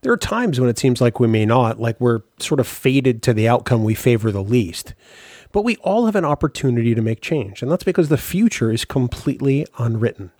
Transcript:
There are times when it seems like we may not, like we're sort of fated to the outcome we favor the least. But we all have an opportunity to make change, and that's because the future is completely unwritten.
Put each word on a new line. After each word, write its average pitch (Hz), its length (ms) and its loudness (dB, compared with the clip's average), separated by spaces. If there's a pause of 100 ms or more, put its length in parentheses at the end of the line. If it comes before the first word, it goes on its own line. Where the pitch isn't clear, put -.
There 254 100 0
are 240 60 0
times 208 420 -2
when 127 80 2
it 117 100 -2
seems 127 220 0
like 120 180 2
we 123 80 4
may 110 200 2
not, 113 340 2
like 117 180 -4
we're 117 220 0 (180)
sort 139 220 -2
of 123 60 0
fated 131 560 0
to 127 100 2
the 110 160 2
outcome 120 340 2
we 107 120 2
favor 113 360 0
the 98 120 -4
least. 107 500 -2 (580)
But 208 120 -2
we 226 140 -2
all 214 280 0
have 214 120 0
an 175 100 0
opportunity 123 680 0
to 117 60 0
make 113 220 -2
change, 104 400 -6
and 131 100 -2
that's 185 100 -2
because 175 280 0
the 147 80 2
future 190 520 0
is 110 140 -2
completely 135 840 -2 (120)
unwritten. 113 600 -4